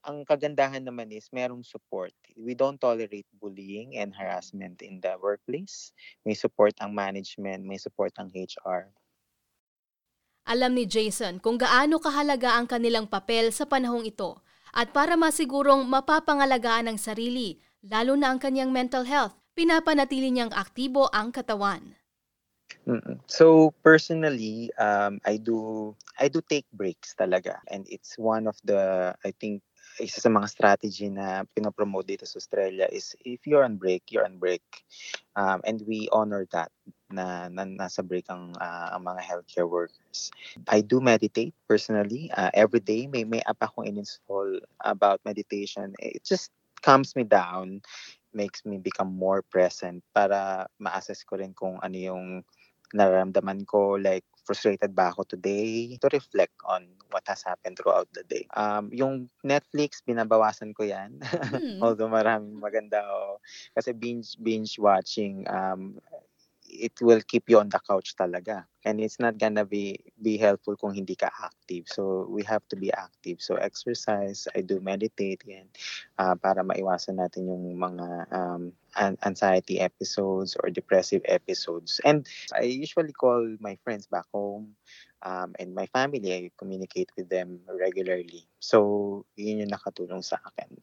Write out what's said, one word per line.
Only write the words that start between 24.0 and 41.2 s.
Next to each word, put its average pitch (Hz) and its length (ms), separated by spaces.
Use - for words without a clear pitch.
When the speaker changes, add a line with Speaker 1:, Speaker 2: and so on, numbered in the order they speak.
Speaker 1:
um, 101 400
I 104 160
do, 110 560
I 135 80
do 151 160
take 147 320
breaks 95 400
talaga. 92 560
And 98 160
it's - 320
one 110 320
of - 160
the, 95 560
I 95 160
think, 104 240
isa - 240
sa 117 80
mga 104 160
strategy 101 640
na 95 400
pinopromote 101 560
dito 98 160
sa - 160
Australia 95 480
is - 240
if 123 160
you're 147 180
on 117 140
break, 92 320
you're 107 160
on 92 160
break. 90 240
Um, 95 320
and 110 160
we 107 260
honor 104 400
that, 82 220
na, 90 400
na 95 160
nasa 95 320
break 90 320
ang, 87 240
ah, 87 400
ang 90 80
mga 90 160
healthcare 87 480
workers. - 640
I 104 80
do 120 240
meditate 113 480